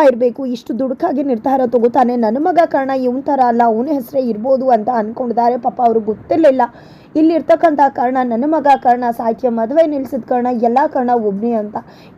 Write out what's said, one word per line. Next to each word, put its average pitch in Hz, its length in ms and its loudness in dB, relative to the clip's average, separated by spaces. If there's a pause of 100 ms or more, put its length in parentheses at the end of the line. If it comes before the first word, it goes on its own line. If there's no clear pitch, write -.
ಇರ್ಬೇಕು, 247 380 0
ಇಷ್ಟು 247 340 -6
ದುಡುಕಾಗಿ 269 440 -2
ನಿರ್ಧಾರ 262 440 0
ತಗೋತಾನೆ. 240 480 2
ನನ್ನ 226 240 0
ಮಗ 330 260 0
ಕರ್ಣ 269 240 -2
ಇವನ್ 262 340 -2
ತರ 277 240 0
ಅಲ್ಲ, 233 180 2
ಅವನ 233 260 0
ಹೆಸರೇ 269 300 -4
ಇರ್ಬೋದು 254 480 0
ಅಂತ 220 260 2
ಅನ್ಕೊಂಡಿದ್ದಾರೆ. 233 640 -2
ಪಾಪ 247 240 -6
ಅವ್ರಿಗೆ 226 240 2
ಗೊತ್ತಿರ್ಲಿಲ್ಲ 262 560 0 (540)
ಇಲ್ಲಿರ್ತಕ್ಕಂಥ 320 640 2 (100)
ಕರ್ಣ, 262 340 -2
ನನ್ನ 240 240 -2
ಮಗ 302 200 0 (160)
ಕರ್ಣ 247 200 2 (140)
ಸಾಹಿತ್ಯ 226 320 -2
ಮದುವೆ 233 380 0
ನಿಲ್ಸಿದ 269 360 -6
ಕರ್ಣ, 247 280 -2
ಎಲ್ಲ 233 260 0 (100)
ಕರ್ಣ 262 260 -2
ಒಬ್ನೇ 214 380 -2
ಅಂತ. 214 260 -6 (400)